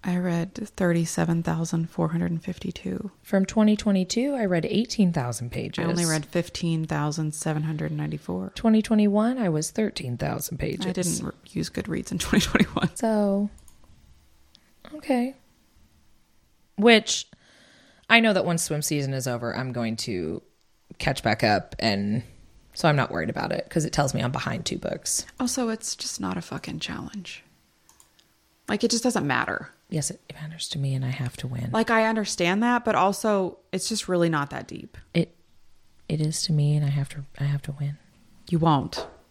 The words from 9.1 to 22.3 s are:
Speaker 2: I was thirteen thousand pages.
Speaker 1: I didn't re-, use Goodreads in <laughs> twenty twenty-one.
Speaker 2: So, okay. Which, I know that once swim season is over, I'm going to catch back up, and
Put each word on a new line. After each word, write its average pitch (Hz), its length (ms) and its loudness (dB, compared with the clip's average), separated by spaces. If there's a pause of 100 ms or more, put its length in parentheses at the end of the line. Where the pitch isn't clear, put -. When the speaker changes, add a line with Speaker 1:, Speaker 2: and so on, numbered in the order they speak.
Speaker 2:
I 214 120 0
was 156 220 0
thirteen 135 440 -4
thousand 143 440 -4
pages. - 260 -4
Speaker 1:
I 185 80 -4
didn't 175 320 -2
re-, - 60 -6 (200)
use - 180 -4
Goodreads - 440 -6
in - 40 -4
<laughs> - 20 -4
twenty - 260 2
twenty-one. - 500 2
Speaker 2:
So, 208 540 2 (1500)
okay. 262 400 0 (1400)
Which, 220 500 6 (840)
I 226 100 8
know 226 140 6
that 185 120 2
once 170 180 0
swim 151 180 -2
season 139 320 0
is 131 140 -4
over, 120 280 -4
I'm 127 180 -4
going 117 240 -2
to 87 440 -4 (560)
catch - 260 -2
back 110 200 2
up, 104 360 2
and 104 440 0 (500)